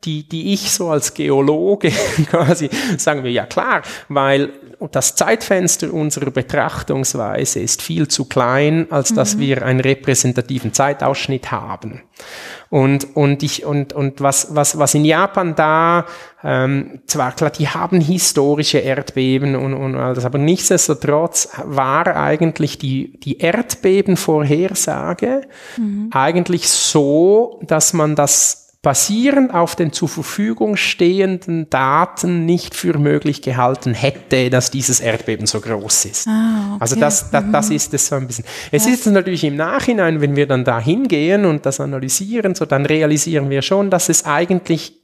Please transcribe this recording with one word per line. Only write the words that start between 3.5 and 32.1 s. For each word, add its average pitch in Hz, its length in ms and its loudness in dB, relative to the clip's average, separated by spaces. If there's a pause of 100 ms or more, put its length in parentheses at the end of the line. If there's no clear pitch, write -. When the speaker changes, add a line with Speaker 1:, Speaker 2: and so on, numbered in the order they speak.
Speaker 1:
weil 139 400 2 (320)
und 180 140 -8
das - 200 0
Zeitfenster 180 800 0
unserer 147 380 -2
Betrachtungsweise 131 1300 -2
ist - 240 -4
viel 165 240 -2
zu - 180 -2
klein, 143 640 2
als 147 240 0
dass 202 220 0
Speaker 2:
Mhm. 214 40 -2
Speaker 1:
wir 135 240 0
einen 131 160 0
repräsentativen 131 920 0
Zeitausschnitt 135 760 -2
haben. 110 500 -10 (720)
Und, 139 440 2
und 143 280 2
ich, - 220 -4
und, 143 280 -4
und 139 280 -4
was, 139 340 0
was, 151 240 0
was 147 160 2
in 151 100 4
Japan 170 500 2
da, 165 520 2 (360)
ähm, 139 600 -2
zwar 127 280 -2
klar, 151 180 0
die 147 160 -2
haben 170 340 0
historische 147 800 2
Erdbeben 131 760 0
und, 135 200 -2
und 135 200 -4
all 127 200 -2
das, 123 100 -4
aber 127 140 -2
nichtsdestotrotz 156 1120 0 (140)
war 139 520 0
eigentlich 156 640 0
die, 135 400 -4
die 135 180 -6
Erdbebenvorhersage 180 2000 0 (360)
Speaker 2:
Mhm. 214 340 -4
Speaker 1:
eigentlich 170 580 0
so, 170 1000 4
dass 156 260 2
man 151 220 2
das - 420 2 (260)
basierend 247 680 2
auf 170 220 0
den 165 180 0
zur 160 160 -2
Verfügung 214 680 -2
stehenden 180 920 0
Daten 160 760 0